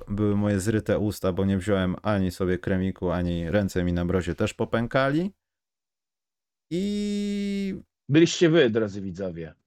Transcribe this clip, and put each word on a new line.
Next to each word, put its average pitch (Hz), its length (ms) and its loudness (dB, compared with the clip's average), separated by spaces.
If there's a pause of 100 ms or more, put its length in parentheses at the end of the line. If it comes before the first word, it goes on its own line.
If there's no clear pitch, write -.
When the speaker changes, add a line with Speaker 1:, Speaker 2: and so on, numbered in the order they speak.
Speaker 1:
były 101 280 0
moje 104 240 2
zryte 101 400 0
usta, 95 340 -2
bo 95 120 0
nie 98 120 2
wziąłem 92 460 0
ani 98 280 0
sobie 90 260 0
kremiku, 92 540 -2
ani 85 400 -2
ręce 95 320 0
mi 87 100 0
na 87 120 0
mrozie 85 300 0
też 107 180 -2
popękali. 135 800 -2 (1400)
I 202 1040 -4 (340)
Speaker 2:
Byliście 165 400 6
wy, 156 200 6
drodzy 107 320 -2
widzowie. 85 520 -8 (140)